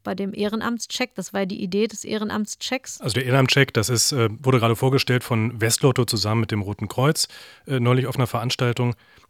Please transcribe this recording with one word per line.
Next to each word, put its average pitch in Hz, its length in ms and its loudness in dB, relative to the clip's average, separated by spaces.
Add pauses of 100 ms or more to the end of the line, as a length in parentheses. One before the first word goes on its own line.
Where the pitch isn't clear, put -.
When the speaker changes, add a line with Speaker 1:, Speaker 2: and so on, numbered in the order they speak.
Speaker 1:
bei 196 120 -4
dem 196 180 -6
Ehrenamtscheck, 220 800 -4
das - 180 -10
war 196 80 -2
ja 196 40 0
die 190 160 -6
Idee 202 260 0
des 220 160 -12
Ehrenamtschecks. - 960 -6
Speaker 2:
Also 123 140 -4
der 127 100 0
Ehrenamtscheck, 131 480 4
das - 160 0
ist, 117 220 2
äh, 117 180 2 (100)
wurde 131 200 2
gerade 113 160 4
vorgestellt 131 480 2
von 113 360 -2
Westlotto 120 460 2
zusammen 107 360 0
mit 110 100 -4
dem 107 100 -2
Roten 101 260 -6
Kreuz, 143 400 0 (400)
äh, 135 120 -2
neulich 123 280 2
auf 127 80 -6
einer 123 120 2
Veranstaltung, 120 680 -2 (340)